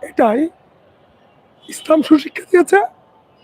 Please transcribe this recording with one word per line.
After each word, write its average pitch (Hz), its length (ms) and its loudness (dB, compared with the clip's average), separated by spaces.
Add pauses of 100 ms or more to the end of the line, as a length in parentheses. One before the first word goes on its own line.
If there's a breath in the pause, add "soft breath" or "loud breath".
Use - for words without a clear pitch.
এটাই, 262 460 -2 (1200)
ইসলাম 320 340 -2
সুশিক্ষা - 480 0
দিয়েছে, 370 280 2 (640)